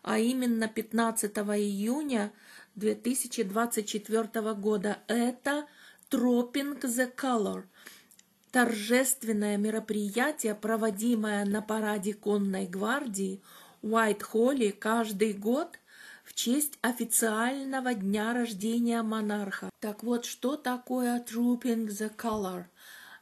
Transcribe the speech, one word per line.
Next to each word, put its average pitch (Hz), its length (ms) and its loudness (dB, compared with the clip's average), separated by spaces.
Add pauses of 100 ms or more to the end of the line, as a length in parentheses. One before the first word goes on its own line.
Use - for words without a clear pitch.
а 214 160 0
именно 233 500 2
пятнадцатого 220 920 0
июня 208 720 0 (420)
две 214 200 0
тысячи 240 480 -2
двадцать 214 440 0
четвертого 220 680 -2
года. 202 520 0
Это 247 600 0 (440)
Tropping 247 720 2
the 254 340 -2
Color. 196 500 0 (880)
Торжественное 220 1040 2
мероприятие, 214 1000 0
проводимое 214 920 0
на 208 160 0
параде 214 500 0
конной 196 540 0
гвардии 196 720 -2 (420)
Уайт-Холле 220 920 2
каждый 220 600 0
год 233 460 -2 (460)
в - 100 -20
честь 269 480 0
официального 247 1120 0
дня 208 400 0
рождения 233 680 0
монарха. 208 680 -2 (100)
Так 214 220 -6
вот, 240 220 0
что 269 320 -2
такое 247 680 -2
Trooping 240 640 0
the 214 260 -6
Color? 190 500 -4 (580)